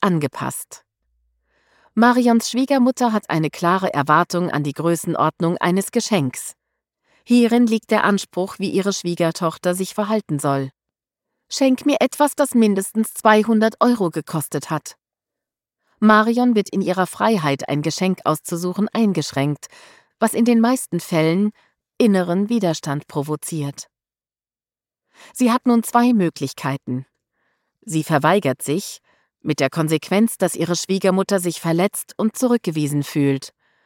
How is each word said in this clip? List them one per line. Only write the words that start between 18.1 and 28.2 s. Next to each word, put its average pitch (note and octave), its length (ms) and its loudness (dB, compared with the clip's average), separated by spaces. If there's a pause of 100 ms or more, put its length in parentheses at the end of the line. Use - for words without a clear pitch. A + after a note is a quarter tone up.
auszusuchen, F3 640 -2
eingeschränkt, D3 800 -2 (520)
was A3 140 0
in A#3 120 2
den A#3 140 4
meisten A#3 400 0
Fällen F3 520 0 (460)
inneren G3 520 2
Widerstand E3 580 -2
provoziert. D3 800 -8 (1500)
Sie B3 180 2
hat B3 140 -2
nun A#3 180 4
zwei A#3+ 300 2
Möglichkeiten. C#3+ 920 -4 (760)
Sie D#3 220 -4
verweigert E3 580 0